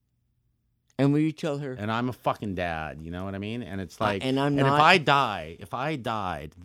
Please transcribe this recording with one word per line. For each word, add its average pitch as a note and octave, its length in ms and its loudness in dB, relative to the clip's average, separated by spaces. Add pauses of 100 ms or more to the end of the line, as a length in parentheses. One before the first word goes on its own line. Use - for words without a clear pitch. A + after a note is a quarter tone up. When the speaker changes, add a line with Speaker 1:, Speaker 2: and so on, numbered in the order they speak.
(960)
Speaker 1:
And C#3 160 4
will D3 60 4
you D#3 120 2
tell D3 280 -4
her? C#3 140 -6
Speaker 2:
And G#2 180 -4
I'm A#2+ 180 0
a B2 40 -8
fucking A#2+ 420 -2
dad. D#2 480 -4
You E2 80 -10
know F2+ 140 -6
what G2 100 -8
I - 20 -8
mean? G#2+ 240 -8
And G2 180 -8
it's F#2 220 -8
Speaker 1:
Uh, A2 40 0
Speaker 2:
like, G2+ 200 0
Speaker 1:
and C3 140 2
I'm C#3+ 180 2
Speaker 2:
and C#3 100 4
Speaker 1:
not C#3 80 4
Speaker 2:
if D3 60 4
I E3+ 160 8
die, A2+ 640 2
if - 160 -12
I C#3+ 220 -4
died, G2 560 -4 (120)